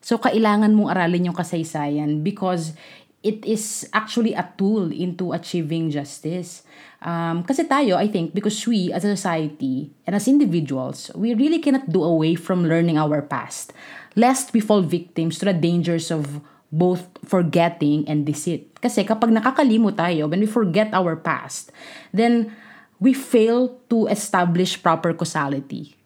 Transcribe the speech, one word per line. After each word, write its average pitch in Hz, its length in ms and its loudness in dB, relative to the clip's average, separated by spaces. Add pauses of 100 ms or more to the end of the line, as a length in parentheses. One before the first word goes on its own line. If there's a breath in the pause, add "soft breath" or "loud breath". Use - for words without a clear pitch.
So, 233 160 0
kailangan 214 560 4
mong 208 160 4
aralin 175 400 0
yung 175 80 -6
kasaysayan 151 800 -2
because 170 560 -4 (480 loud breath)
it 214 240 -2
is - 480 -4
actually 220 400 -2
a 175 100 -4 (140)
tool 196 320 0
into 180 400 -6
achieving 165 580 -4
justice. 156 800 -8 (340 loud breath)
Um, 170 460 -4
kasi 269 180 0
tayo, 240 320 2
I 208 140 0
think, 170 240 -2
because 214 320 -2
we 196 240 0
as 170 160 -2
a 208 80 0
society 151 760 -4 (160)
and 196 140 0
as 202 80 -2
individuals, 160 880 0
we 220 180 0
really 311 300 2
cannot 269 260 0
do 170 140 2
away 160 320 2
from 175 320 0
learning 165 320 2
our 151 240 0
past, - 480 -8 (480 loud breath)
lest 254 320 2
we 233 80 2
fall 208 240 4
victims 165 560 -4
to 196 100 0
the 190 60 2
dangers 170 560 0
of 147 320 -6 (240 soft breath)
both 180 400 0 (160)
forgetting 165 880 2
and 147 160 0
deceit. 151 400 -6 (160)
Kasi 240 240 0
kapag 220 240 2
nakakalimot 226 640 4
tayo, 165 320 0
when 175 160 0
we 214 40 0
forget 214 440 0
our 180 240 0
past, - 560 -8 (400 loud breath)
then 233 400 2 (480 loud breath)
we 254 160 4
fail 240 560 2 (160)
to 226 240 2
establish 180 640 0
proper 165 400 0
causality. 143 800 -6 (100)